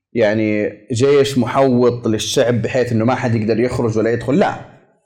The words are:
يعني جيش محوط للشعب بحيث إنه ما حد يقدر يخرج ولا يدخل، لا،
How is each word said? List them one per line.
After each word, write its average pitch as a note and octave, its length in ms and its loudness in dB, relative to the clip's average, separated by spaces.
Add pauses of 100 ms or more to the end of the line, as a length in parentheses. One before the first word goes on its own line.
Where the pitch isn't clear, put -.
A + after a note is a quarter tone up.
(120)
يعني G#2+ 600 0 (200)
جيش C#3 460 2
محوط B2 720 2
للشعب A#2 540 0
بحيث A#2+ 300 -2
إنه A2 120 0
ما B2+ 100 2
حد B2 200 -2
يقدر A2 260 0
يخرج A#2+ 380 -2
ولا A2 140 0
يدخل، B2+ 260 -2
لا، - 380 -4 (300)